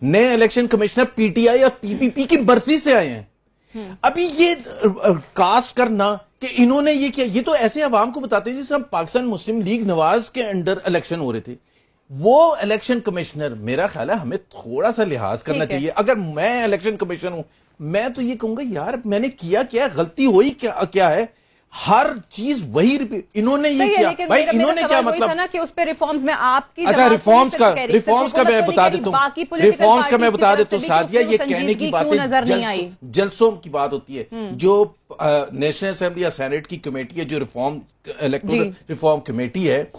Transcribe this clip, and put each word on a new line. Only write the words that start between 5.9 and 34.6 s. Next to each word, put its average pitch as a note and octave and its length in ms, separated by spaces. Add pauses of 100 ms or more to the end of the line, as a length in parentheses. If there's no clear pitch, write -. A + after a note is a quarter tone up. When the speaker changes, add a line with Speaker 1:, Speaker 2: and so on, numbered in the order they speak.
Speaker 1:
कि C4 60
इन्होंने C4 440
ये C#4 180
किया, B3+ 160
ये A3 160
तो D4+ 140
ऐसे B3 260
अवाम A#3+ 300
को C#4+ 80
बताते G#3+ 300
हैं B3+ 80
जिस C#4 120
तरह D4 80
पाकिस्तान A#3 480
मुस्लिम A3 360
लीग G#3 260
नवाज F3+ 420
के B3+ 120
अंडर F#3+ 460
इलेक्शन E3+ 320
हो C3 120
रहे A2 100
थे। - 320 (380)
वो C4 520
इलेक्शन G#3+ 360
कमिश्नर, D#3+ 540
मेरा A#2+ 340
ख्याल C#3+ 240
है A3+ 60
हमें D#3+ 220
थोड़ा C#3 520
सा A3+ 120
लिहाज A2+ 400
करना D3+ 160
Speaker 2:
ठीक C#3+ 120
है। C#3+ 60
Speaker 1:
चाहिए। D3 120
अगर G#3+ 260
मैं G3 500
इलेक्शन G3+ 300
कमिश्नर F3+ 360
हूं, E3 120 (380)
मैं G3+ 320
तो C4 80
ये A#3+ 140
कहूंगा, A3+ 280 (180)
यार, A#3+ 240
मैंने G#3+ 240
किया G3+ 340
क्या, B3+ 240
गलती E3 380
हुई A#3 240
क्या, B3 220
क्या F#3 380
है, G#3+ 240 (420)
हर A#3+ 460 (100)
चीज A3+ 380
वही G3 280
रिपीट। G#3+ 280 (100)
इन्होंने C#4 340
ये C#4+ 80
Speaker 2:
सही G4 120
है, G#4 80
Speaker 1:
किया, F#4 120
Speaker 2:
लेकिन F4 180
Speaker 1:
भाई, C#4 120
Speaker 2:
मेरा, D#4 120
मेरा A3+ 100
Speaker 1:
इन्होंने D#4+ 200
क्या D4 200
Speaker 2:
सवाल - 20
वही A#3+ 120
Speaker 1:
मतलब - 140
Speaker 2:
था D#4+ 40
ना F4+ 140
कि F4+ 120
उस E4 100
पे E4+ 140
रिफॉर्म्स D4+ 400
में D4+ 100
आपकी C4+ 520
Speaker 1:
अच्छा, G#3+ 120
Speaker 2:
जमात B3+ 140
Speaker 1:
रिफॉर्म्स A3+ 420
Speaker 2:
नहीं D#4 60
Speaker 1:
का, G#3 160
Speaker 2:
कह C4 80
रही, A#3+ 100
Speaker 1:
रिफॉर्म्स A#3 400
का D#4+ 40
Speaker 2:
सिर्फ A#3 120
Speaker 1:
मैं A3+ 100
Speaker 2:
हुकूमत E3+ 140
Speaker 1:
बता F3+ 80
Speaker 2:
नहीं F#3 100
कह F#3 40
रही, G#3+ 100
Speaker 1:
देता G3 120
हूं, C#4 100
Speaker 2:
बाकी D#4+ 160
पॉलिटिकल D#4+ 400
Speaker 1:
रिफॉर्म्स B3 240
का B3+ 100
मैं A#3 140
Speaker 2:
पार्टीज G#3+ 80
Speaker 1:
बता G3+ 120
Speaker 2:
की G3+ 60
Speaker 1:
देता G#3 180
हूं, F#3+ 60
Speaker 2:
तरफ - 0
से - 60
भी - 0
Speaker 1:
सादिया, E3+ 340
ये A3+ 160
Speaker 2:
क्यों G#3 100
Speaker 1:
कहने - 120
की C#4 40
Speaker 2:
संजीदगी A3 280
Speaker 1:
बात D4+ 160
Speaker 2:
क्यों D4 120
Speaker 1:
है, C#4 60
Speaker 2:
नजर C4 160
नहीं B3 120
Speaker 1:
जल्स-, A#3+ 120
Speaker 2:
आई? F3+ 260 (120)
Speaker 1:
जलसों F#3+ 480
की F3 180
बात C#3 240
होती C#3 220
है। B2+ 180
Speaker 2:
हम्म। A3 180
Speaker 1:
जो, G3 440 (240)